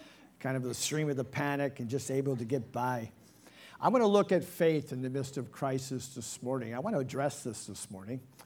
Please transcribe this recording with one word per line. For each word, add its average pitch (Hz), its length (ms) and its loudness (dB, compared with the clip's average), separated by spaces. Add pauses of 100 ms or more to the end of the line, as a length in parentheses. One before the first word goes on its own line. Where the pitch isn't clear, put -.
(380)
kind 131 160 -2
of 127 100 -2
the 120 100 -4
stream 151 340 0
of 139 80 0
the 131 80 0
panic, 139 560 0
and 117 80 -4
just 135 220 -2
able 135 260 2
to 123 80 -4
get 113 280 -2
by. 120 380 -2 (680)
I'm 175 100 4
gonna 233 160 6
look 202 260 6
at 175 120 6
faith 156 480 2
in 127 80 -4
the 127 100 -2
midst 135 280 -4
of 120 120 -6
crisis 131 580 -4
this - 340 -10
morning. 123 320 -2
I 120 40 -4
wanna 190 200 0
address 139 440 -2
this 113 240 -6
this - 240 -10
morning. 101 300 -8 (260)